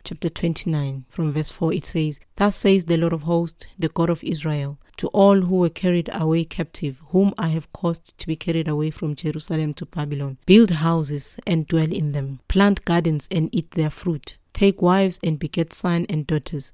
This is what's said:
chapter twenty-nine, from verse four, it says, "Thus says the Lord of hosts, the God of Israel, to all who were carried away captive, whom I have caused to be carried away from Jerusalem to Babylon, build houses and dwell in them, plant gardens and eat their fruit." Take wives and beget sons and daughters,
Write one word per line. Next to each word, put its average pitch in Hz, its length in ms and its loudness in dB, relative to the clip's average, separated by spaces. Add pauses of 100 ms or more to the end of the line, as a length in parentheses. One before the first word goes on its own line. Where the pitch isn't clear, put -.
chapter - 240 -6
twenty-nine, 147 800 -4
from 156 240 -4
verse 147 180 -2
four, 165 220 -2
it 175 120 -4
says, 156 360 -4 (160)
"Thus - 200 2
says 196 280 4
the 165 120 2
Lord 170 160 2
of 160 100 -6
hosts, 170 440 -2 (120)
the 165 100 -2
God 165 200 0
of 165 160 -2
Israel, 147 540 -4 (200)
to - 100 -4
all 196 340 6
who 180 140 2
were 180 120 4
carried 175 460 0
away 160 300 2
captive, 156 640 -8
whom 196 280 2
I 165 120 -2
have 160 240 -4
caused - 440 -6
to - 100 -12
be 160 100 -4
carried 165 320 -2
away 151 220 0
from 151 240 -6
Jerusalem 156 600 -4
to - 100 -10
Babylon, 143 640 -6
build 202 240 8
houses 156 760 -2
and 165 200 0
dwell 160 260 0
in 151 200 -2
them, 139 360 -6
plant 196 380 4
gardens 165 440 0
and 160 220 0
eat 170 200 -4
their 156 180 0
fruit." - 480 -8 (160)
Take 196 260 2
wives 185 420 2
and 156 160 -2
beget 165 360 -4
sons 170 340 0
and 151 180 -4
daughters, 151 480 -4